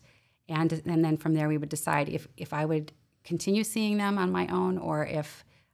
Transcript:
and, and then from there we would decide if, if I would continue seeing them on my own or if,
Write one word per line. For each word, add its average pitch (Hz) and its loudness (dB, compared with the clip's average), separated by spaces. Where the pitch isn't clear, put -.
and, 160 2
and 165 4
then 156 4
from 156 2
there 151 2
we 151 2
would 147 -6
decide 151 0
if, - -6
if - -10
I 151 0
would 156 -2
continue 196 0
seeing 214 0
them 202 0
on 185 2
my 180 0
own 185 0
or 151 -2
if, - -6